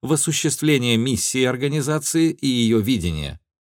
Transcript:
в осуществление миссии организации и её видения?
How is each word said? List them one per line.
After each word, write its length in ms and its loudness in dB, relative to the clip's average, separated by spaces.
в 100 -4
осуществление 840 0
миссии 480 0
организации 880 0
и 140 -8
её 340 2
видения? 600 -2